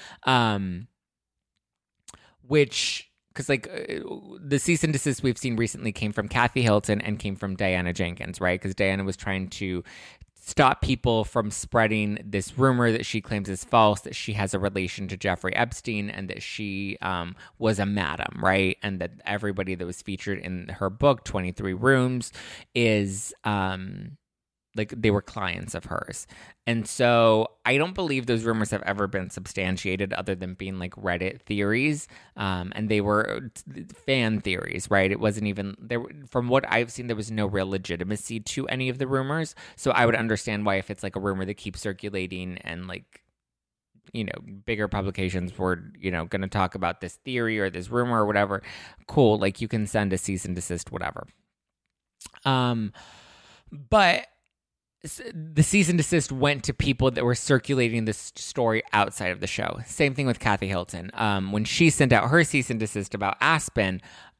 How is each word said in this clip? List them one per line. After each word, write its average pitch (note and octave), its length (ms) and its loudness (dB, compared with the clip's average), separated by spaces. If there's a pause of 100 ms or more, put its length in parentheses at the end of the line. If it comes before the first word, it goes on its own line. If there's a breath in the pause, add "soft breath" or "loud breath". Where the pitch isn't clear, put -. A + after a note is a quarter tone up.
(240 loud breath)
Um, G#2 640 2 (1500 soft breath)
which, - 680 0 (240)
'cause, C3+ 140 -4
like, C3 180 0
uh, - 320 -8 (400)
the C#3+ 180 0
cease E3 260 2
and D#3+ 80 2
desist C#3 300 0
we've B2 160 2
seen A#2+ 180 -2
recently A2+ 360 -2
came G#2 200 -4
from G#2 160 -4
Kathy A#2+ 360 4
Hilton G#2 380 4
and G#2 180 -4
came G2 160 -4
from F#2+ 200 -6
Diana F2+ 380 0
Jenkins, F2 480 -6
right? F2+ 180 2
'Cause F#2+ 140 -4
Diana F#2+ 300 2
was F#2+ 120 -4
trying F#2+ 340 -4
to F#2 340 -4 (500 loud breath)
stop - 480 2
people A#2 420 2
from G#2+ 280 -2
spreading G#2+ 760 2
this G2+ 320 -4
rumor B2 340 4
that A2 140 0
she A2 160 -4
claims G2+ 260 -4
is F#2+ 160 -6
false, G#2+ 380 6
that - 140 -12
she - 180 -6
has G2+ 220 -2
a - 20 2
relation F#2+ 500 -2
to F#2+ 80 -6
Jeffrey F#2 400 -2
Epstein A2 540 -2
and G2 180 -8
that F2+ 140 -10
she, G2 600 -6
um, F2+ 320 -4 (240 loud breath)
was A2 180 2
a G2 80 2
madam, F2+ 560 -2
right? F#2+ 400 2
And G2 180 -4
that F2 120 -6 (140)
everybody G2 500 -4
that F2+ 100 -6
was F2+ 160 -10
featured G2 380 -6
in F2+ 300 -8
her G2+ 200 -4
book, B2 340 2
Twenty-three F#2 500 -4
Rooms, B2+ 600 2 (400 loud breath)
is, G#2 580 2 (120)
um, F#2+ 760 -4 (580)
like, G#2+ 200 -4
they A2+ 140 2
were G2+ 120 4
clients F#2 520 -6
of - 120 -8
hers. - 420 -8 (400 loud breath)
And A#2 200 0
so A#2 600 6 (180)
I B2+ 120 4
don't F3 180 0
believe C#3+ 320 -2
those A#2 160 2
rumors A2 260 0
have G2+ 140 -2
ever G2+ 240 0
been F#2+ 240 -4
substantiated F#2+ 840 -4
other F#2+ 220 -4
than F#2 180 -8
being, F#2+ 240 -8
like, F2+ 160 -8
Reddit F#2 480 -4
theories. A#2 640 0 (300 loud breath)
Um, F#2 380 -4
and G#2+ 120 -4
they G#2 140 4
were G#2 540 0
t-, - 300 -14 (200)
fan A#2 360 2
theories, - 480 -4
right? F#2+ 220 4
It G#2 80 -2
wasn't G#2+ 280 0
even, G2 320 -4
there, A#2 260 -6 (220)
from A#2+ 220 -2
what C3 220 2
I've A#2 200 2
seen, B2 160 -10
there A#2 80 -2
was G#2+ 160 -6
no G#2+ 160 0
real G2 200 0
legitimacy F#2+ 760 -4
to - 260 -6
any B2+ 220 -2
of B2+ 100 -4
the C3+ 80 -2
rumors. C3+ 480 -2 (200 loud breath)
So - 140 0
I A#2+ 160 6
would A#2 100 6
understand G#2+ 520 0
why G2 80 4
if F#2+ 160 -4
it's, G2 100 -12
like, G2 140 -6
a G2 40 -6
rumor F#2+ 260 -2
that G2+ 100 -6
keeps - 260 -12
circulating F#2 800 -6
and, F2 280 -10
like, - 360 -14 (880)
you A2+ 100 -4
know, - 160 -8 (260)
bigger G#2+ 220 -2
publications F#2+ 680 -4
were, F2+ 260 0 (160)
you F#2 120 -2
know, E2+ 140 -2
gonna F#2+ 220 -4
talk F#2+ 280 -2
about F2 260 -2
this - 140 -10
theory A#2 440 -2
or F#2+ 120 0
this F2+ 180 -8
rumor A#2+ 320 2
or G#2 60 4
whatever, G2+ 340 2 (460 loud breath)
cool, A2 320 6
like, G2 220 0
you A2+ 60 -4
can G#2+ 200 -2
send G2+ 260 2
a F#2 40 2
cease F#2 280 -4
and F#2 100 -4
desist, F2 360 -6
whatever. - 360 -6 (1200)
Um, B2 480 0 (800 loud breath)
but F3 560 4 (760)
s-, - 180 -12 (120)
the D#3 300 2
cease G3 240 4
and F3 100 4
desist D#3+ 320 2
went C#3 360 2
to B2+ 80 -2
people C3 380 2
that A#2+ 120 0
were A#2+ 120 4
circulating A#2+ 680 2
this - 320 -4
story A2+ 560 0
outside G2+ 400 2
of F2+ 80 -6
the - 80 -4
show. - 380 -4
Same C#3+ 280 0
thing C3+ 140 -2
with A#2+ 120 0
Kathy G2+ 280 2
Hilton. F2+ 460 -6
Um, G2+ 400 0
when G#2 100 0
she - 260 4
sent C#3 220 4
out A#2 180 6
her E3 140 6
cease C#3+ 260 0
and A#2 100 -2
desist G#2 340 -4
about G2 260 -2
Aspen, G#2+ 600 2 (380 loud breath)